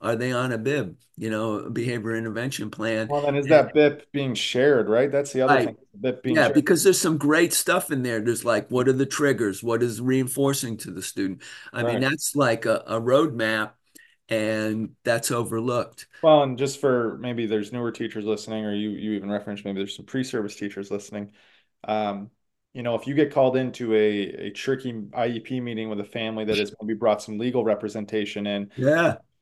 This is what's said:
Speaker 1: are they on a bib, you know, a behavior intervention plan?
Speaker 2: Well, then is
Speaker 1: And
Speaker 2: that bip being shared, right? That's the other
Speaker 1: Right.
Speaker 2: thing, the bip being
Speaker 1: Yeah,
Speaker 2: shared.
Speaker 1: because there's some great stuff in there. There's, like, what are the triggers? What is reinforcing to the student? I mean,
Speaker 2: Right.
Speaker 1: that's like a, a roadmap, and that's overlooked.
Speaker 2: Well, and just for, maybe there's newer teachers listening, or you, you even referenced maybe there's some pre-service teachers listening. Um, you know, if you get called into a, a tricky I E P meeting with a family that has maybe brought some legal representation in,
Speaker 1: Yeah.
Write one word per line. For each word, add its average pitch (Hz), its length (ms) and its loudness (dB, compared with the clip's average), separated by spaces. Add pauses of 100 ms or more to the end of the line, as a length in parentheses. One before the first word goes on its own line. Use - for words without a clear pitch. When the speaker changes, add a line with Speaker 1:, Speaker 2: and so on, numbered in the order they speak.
Speaker 1:
are 113 160 0
they 123 160 -2
on 127 180 0
a 117 60 -2
bib, 113 400 -2 (180)
you 110 140 -6
know, 110 300 -2
a - 100 -10
behavior 117 460 -4
intervention 113 540 -6
plan? 110 380 -2
Speaker 2:
Well, 147 140 0
then 143 140 0
is 143 100 0
Speaker 1:
And 147 80 6
Speaker 2:
that 139 200 6
bip 147 380 4
being 135 240 -2
shared, 123 540 2
right? 123 200 4
That's 143 220 0
the 131 120 0
other 135 100 2
Speaker 1:
Right. 120 140 2
Speaker 2:
thing, 110 100 -8 (160)
the - 60 -20
bip 123 240 -4
being 156 120 0
Speaker 1:
Yeah, 151 80 4
Speaker 2:
shared. 117 120 2
Speaker 1:
because 151 280 4
there's 185 160 6
some 156 180 2
great 151 360 4
stuff - 360 0
in 135 140 0
there. 120 160 0
There's, 113 240 0
like, 113 260 2
what 123 200 4
are 135 40 6
the 131 120 2
triggers? 123 580 0
What 117 180 0
is 117 200 0
reinforcing 131 760 0
to 101 140 -12
the 90 100 -10
student? 95 400 -4 (300)
I 117 120 -4
mean, 117 100 0
Speaker 2:
Right. 117 80 -2
Speaker 1:
that's 139 340 -2
like 120 300 2
a, 113 200 2
a 113 140 -2
roadmap, 117 720 2 (580)
and 107 720 -2
that's 117 280 0
overlooked. 117 760 -2 (160)
Speaker 2:
Well, 156 200 8
and 131 140 -2
just 139 220 -2
for, 120 400 2
maybe 120 260 -4
there's 107 280 -2
newer 120 180 -4
teachers 113 320 -6
listening, 107 420 -4
or 104 80 -4
you, 104 180 -2
you 104 200 -6
even 98 180 -4
referenced 104 360 -6
maybe 98 140 -4
there's 98 180 -6
some 101 80 -16
pre-service 123 500 -4
teachers 101 340 -8
listening. 104 440 -8 (500)
Um, 104 480 -4 (420)
you 127 100 -10
know, 120 120 0
if 113 120 -6
you 139 60 -4
get 143 180 4
called 131 240 4
into 123 380 0
a, 104 540 2
a - 40 -8
tricky 127 520 -4 (100)
I 120 140 0
E 120 120 -4
P 127 200 -6
meeting 113 300 -6
with 107 100 -4
a 101 60 -6
family 110 400 -6
that 107 120 0
has 104 240 -2
maybe 110 140 -4
brought 107 260 2
some 107 160 -8
legal 120 260 0
representation 104 840 -2
in, 101 280 -4
Speaker 1:
Yeah. 143 420 2 (240)